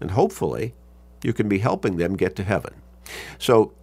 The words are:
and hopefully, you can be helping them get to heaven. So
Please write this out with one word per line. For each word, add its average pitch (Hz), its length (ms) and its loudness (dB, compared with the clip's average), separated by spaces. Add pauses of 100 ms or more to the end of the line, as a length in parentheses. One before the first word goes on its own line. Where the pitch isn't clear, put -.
and 87 120 -6
hopefully, 123 640 -2 (500)
you 120 80 0
can 107 160 -2
be 101 100 2
helping 123 380 0
them 87 200 0
get - 200 -2
to 98 80 -4
heaven. 95 300 -4 (600)
So 113 360 4 (100)